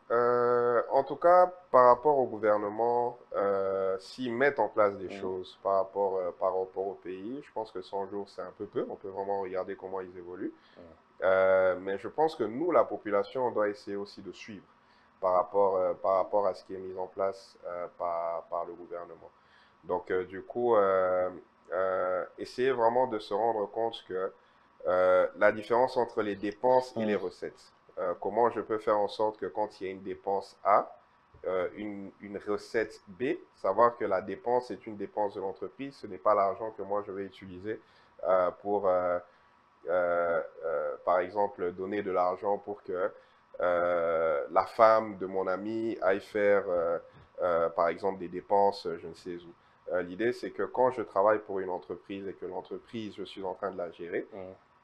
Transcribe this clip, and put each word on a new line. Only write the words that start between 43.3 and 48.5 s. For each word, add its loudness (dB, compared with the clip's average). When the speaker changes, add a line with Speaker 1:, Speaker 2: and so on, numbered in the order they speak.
Speaker 1:
euh, 2
la 4
femme 4
de -4
mon -2
ami -4
aille 2
faire, 2
euh, 0
euh, 2
par 2
exemple, -4
des -8
dépenses, 0